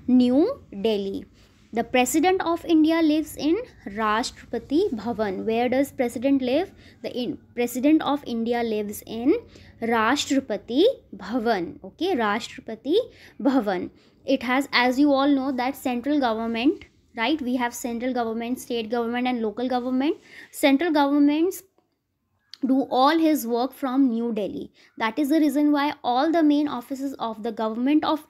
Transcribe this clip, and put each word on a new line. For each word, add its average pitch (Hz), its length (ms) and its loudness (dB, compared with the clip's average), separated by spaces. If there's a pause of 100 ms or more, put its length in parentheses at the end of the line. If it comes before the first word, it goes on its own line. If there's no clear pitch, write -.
New 254 640 4
Delhi. 196 540 -4 (480)
The 233 100 -2
President 285 600 2
of 330 220 -4
India 320 380 4
lives 302 320 0
in 339 260 0 (280)
Rashtrapati 226 1040 -2
Bhavan. 208 520 -4
Where 233 240 0
does 262 220 0
President 262 520 0
live? 285 280 0 (320)
The 233 100 -10
in-, 214 260 -6 (180)
President 254 460 2
of 285 220 -2
India 240 380 -4
lives 214 420 -6
in 240 300 0 (480)
Rashtrapati 240 1000 0 (320)
Bhavan. 196 680 -2
Okay, 320 320 -4
Rashtrapati 226 800 -4 (480)
Bhavan. 208 480 0 (340)
It 262 180 0
has, 254 300 0
as 247 260 2
you 285 140 4
all 269 160 2
know, 277 240 0
that 254 240 -4
central 269 420 -2
government, 233 680 -2 (280)
right? 254 280 -2
We 247 140 -2
have 240 180 -4
central 240 400 -6
government, 233 440 -4
state 233 300 -6
government 240 380 -2
and 247 160 -2
local 220 260 -4
government. 254 480 -2 (340)
Central 302 420 2
governments 294 720 2 (1040)
do 262 240 2
all 269 300 4
his 311 280 2
work 240 280 -2
from 269 340 0
New 233 240 -2
Delhi. 202 400 -6 (240)
That 220 220 -4
is 294 100 0
the 311 120 4
reason 294 320 2
why 285 200 0 (100)
all 269 300 0
the 330 100 4
main 294 260 4
offices 269 500 -8
of 220 240 -8
the 226 100 -6
government 233 500 0
of 302 280 -2